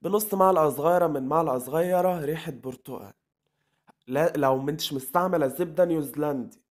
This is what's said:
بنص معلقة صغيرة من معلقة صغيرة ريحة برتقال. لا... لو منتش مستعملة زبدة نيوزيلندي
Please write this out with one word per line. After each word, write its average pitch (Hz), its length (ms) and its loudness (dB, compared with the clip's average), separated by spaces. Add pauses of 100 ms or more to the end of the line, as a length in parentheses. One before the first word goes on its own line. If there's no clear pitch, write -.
بنص 208 320 -2
معلقة 190 360 6
صغيرة 165 360 2
من 139 220 -2
معلقة 151 300 2
صغيرة 175 680 0
ريحة 160 280 -6
برتقال. 123 600 -14 (960)
لا... 147 300 2
لو 135 220 2
منتش 147 340 -6
مستعملة 165 540 0
زبدة 165 380 0
نيوزيلندي 147 800 -4 (100)